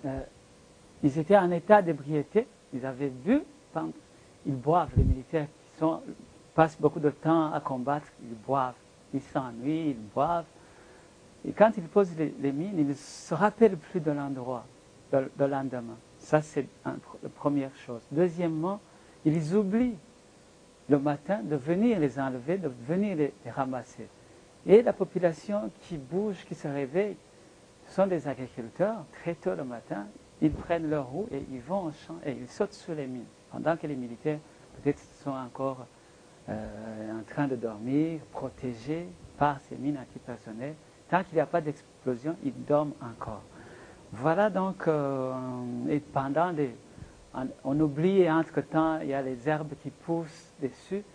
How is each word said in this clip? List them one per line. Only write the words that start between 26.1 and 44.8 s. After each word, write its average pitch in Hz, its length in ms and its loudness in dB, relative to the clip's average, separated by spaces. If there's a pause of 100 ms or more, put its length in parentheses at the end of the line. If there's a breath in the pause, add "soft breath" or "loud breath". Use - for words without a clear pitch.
qui 170 60 -8
se - 120 -10
réveille, 147 500 -2 (680 loud breath)
ce - 80 -20
sont 190 120 4
des 170 200 0
agriculteurs. 135 800 -4 (180)
Très 170 120 -4
tôt 185 200 -4
le 156 100 -6
matin, 127 420 -8 (340)
ils 156 120 4
prennent 165 360 -2
leur 147 180 -2
roue 175 260 -6
et 143 200 -6
ils 127 80 -10
vont 170 260 -4
au 151 60 -6
champ 165 320 -16
et 139 80 -4
ils 123 160 -10
sautent - 240 -4
sur - 220 -10
les 143 120 -6
mines. 127 180 -8 (260)
Pendant 123 280 0
que 165 80 -8
les 147 100 -6
militaires, 127 440 -6 (420 loud breath)
peut-être, 143 180 0 (220)
sont 143 80 -6
encore, 131 560 -6 (640 loud breath)
euh, 107 680 -8
en 110 40 -8
train 143 260 -2
de 131 80 -2
dormir, 127 640 -2 (120)
protégés 131 760 -8 (320)
par 143 200 2 (100)
ces 123 80 -10
mines 143 200 -2
antipersonnelles. 123 800 -12 (340 loud breath)
Tant 180 160 2
qu'il 156 120 -4
n'y 156 40 4
a 139 60 2
pas 170 160 0
d'explosion, 135 840 -6
ils 131 80 -2 (140)
dorment 147 340 2
encore. 113 400 -10 (720 loud breath)
Voilà 165 380 4
donc, 190 360 -2